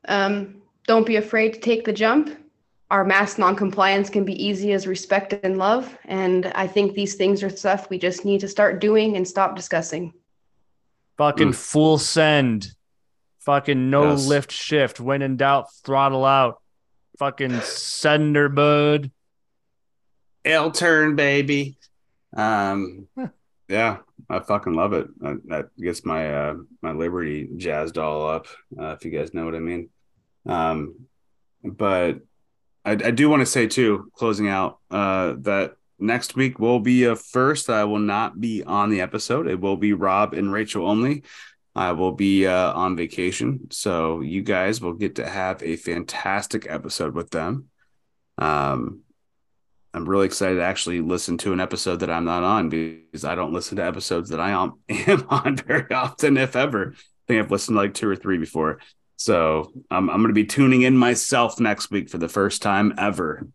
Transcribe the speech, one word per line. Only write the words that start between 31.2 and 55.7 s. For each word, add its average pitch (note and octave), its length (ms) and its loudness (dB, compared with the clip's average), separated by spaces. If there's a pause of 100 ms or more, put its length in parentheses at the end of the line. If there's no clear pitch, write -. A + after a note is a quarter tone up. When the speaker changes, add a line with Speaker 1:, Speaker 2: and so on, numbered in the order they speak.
Speaker 3:
but F#2 560 -2 (640)
I, G#2 60 -2
I A2 200 0
do C#3 180 4
wanna C#3+ 160 4
say A#2 220 2
too, G#2+ 480 0
closing G#2+ 320 -2
out, F#2+ 320 -2 (120)
uh, F#2+ 480 0
that G2 360 -2 (240)
next A#2 360 -2
week B2+ 240 -2
will A#2 200 4
be B2 260 4
a A2+ 100 2
first. C3 540 -2
I G#2+ 160 2
will G#2 140 -2
not G#2 400 -2
be A2 240 -4
on G2+ 260 0
the G2 120 2
episode. A#2 460 -4
It F#2 120 -4
will G2 180 0
be G#2 160 2
Rob F#2+ 400 0
and G2 200 -2
Rachel G#2 340 -4
only. B2+ 360 0 (520)
I F2+ 160 -2
will F2+ 220 0
be, G2 340 2
uh, F#2 260 2
on F#2 220 -2
vacation, F#2+ 760 -4
so E2 520 -2
you E2+ 200 -4
guys G2 400 -2
will F2 120 -6
get G2+ 220 -6
to G#2+ 120 -6
have F#2 340 -4
a E2 140 -4
fantastic F2 920 -6
episode D#2 460 -6
with E2+ 160 -8
them. E2+ 360 -6 (760)
Um, C#2 600 -2 (920)
I'm E2+ 160 -8
really G2 160 2
excited F#2 300 -2
to F2 80 0
actually F2 380 -4
listen E2+ 380 -2
to G2 140 -2
an F2+ 60 -2
episode F2+ 400 -4
that F2 100 -4
I'm E2+ 160 -2
not F2 180 -2
on, F#2+ 260 2
because D#2+ 560 -8
I E2 100 -2
don't F2 180 -4
listen F2 240 -6
to F#2 60 -2
episodes F2 480 -4
that D#2+ 80 -4
I F#2+ 120 -2
am, F#2 300 -2
<laughs> - 80 -20
am C3 400 2
on C#3 280 0
very C#3 360 -4